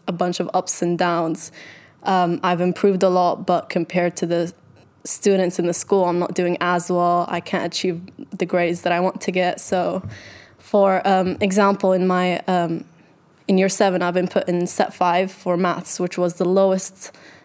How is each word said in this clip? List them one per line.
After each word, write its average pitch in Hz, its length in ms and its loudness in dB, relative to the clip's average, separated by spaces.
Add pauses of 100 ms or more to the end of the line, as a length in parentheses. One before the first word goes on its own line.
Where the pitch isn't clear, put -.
a 190 60 -4
bunch 180 280 -2
of 165 140 -4
ups - 280 -4
and 175 160 0
downs. 170 540 -2 (520)
Um, 180 380 2
I've 180 200 0
improved 185 400 2
a 190 80 6
lot, 180 340 2
but 175 240 0
compared 175 480 -2
to 175 100 -4
the 170 260 -2 (520)
students 190 540 0
in 175 80 0
the 175 80 0
school, 196 300 0
I'm 175 140 0
not - 160 -2
doing 175 260 0
as 175 300 0
well. 175 380 2
I 175 120 -4
can't - 260 -4
achieve 175 340 -4 (300)
the 185 160 -2
grades 175 360 0
that 175 100 0
I 175 80 0
want 185 260 -2
to 190 60 0
get. 180 280 0
So, 180 420 -2 (560)
for, 196 480 2
um, 185 340 2
example, 196 520 2
in 185 140 2
my, 180 400 2
um, 170 380 -2 (640)
in 190 120 2
year 190 100 4
seven, 185 320 2
I've 175 140 0
been 180 140 0
put - 200 -2
in 175 180 0
set - 280 -2
five 185 360 0
for 180 260 -4
maths, 180 440 -2
which 180 160 -4
was 175 180 0
the 180 140 -2
lowest 190 640 0 (320)